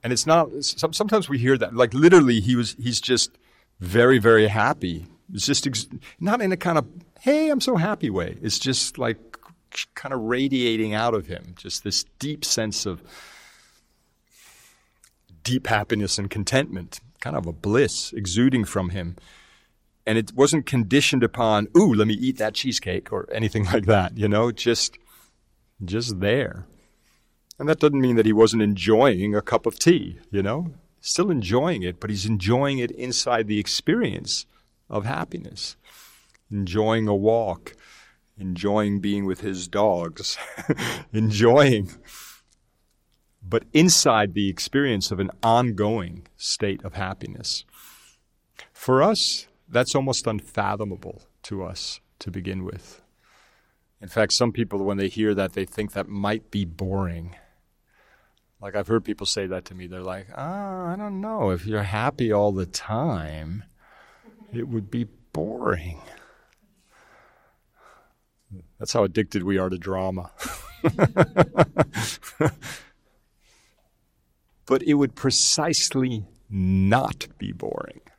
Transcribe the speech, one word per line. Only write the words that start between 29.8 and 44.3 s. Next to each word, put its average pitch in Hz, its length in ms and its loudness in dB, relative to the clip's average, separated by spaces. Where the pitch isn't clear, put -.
you 98 120 0
know? 139 320 -4
Still 185 300 -2
enjoying 120 520 0
it, 90 160 -6
but 104 120 -8
he's 98 160 -4
enjoying 117 520 2
it 120 140 -2
inside 120 560 0
the 104 100 2
experience - 880 -2
of 104 160 -4
happiness. - 720 -8
Enjoying 107 580 0
a 104 80 2
walk, 104 580 0
enjoying 101 600 0
being 101 240 -2
with 95 160 -4
his 92 280 -8
dogs, 87 720 -2
<laughs> - 380 -8
enjoying, 110 800 4
but 110 300 -2
inside 123 600 4